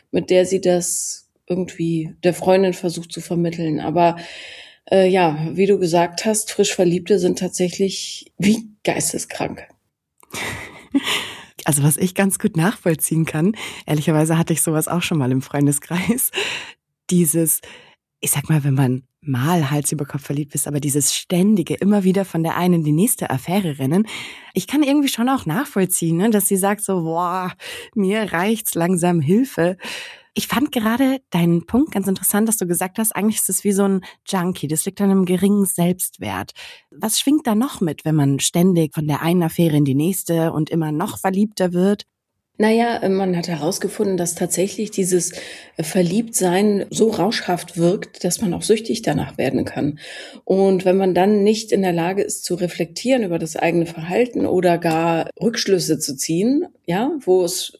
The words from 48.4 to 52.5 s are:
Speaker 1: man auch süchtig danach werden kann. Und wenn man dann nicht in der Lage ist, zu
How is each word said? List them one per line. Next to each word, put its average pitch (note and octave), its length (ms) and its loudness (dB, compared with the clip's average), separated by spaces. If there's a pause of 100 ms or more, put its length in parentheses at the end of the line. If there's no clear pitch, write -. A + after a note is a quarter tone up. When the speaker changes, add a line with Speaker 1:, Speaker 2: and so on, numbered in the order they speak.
Speaker 1:
man F3+ 120 0
auch E3 100 -6
süchtig A3+ 400 0
danach D3 360 -2
werden C3 260 0
kann. - 360 -4 (440)
Und F#3+ 400 2
wenn F#3 120 4
man F#3+ 180 2
dann G3 300 4
nicht A3 260 0
in G3 120 2
der F3+ 100 0
Lage E3+ 280 0
ist, - 240 -6
zu F3 120 -2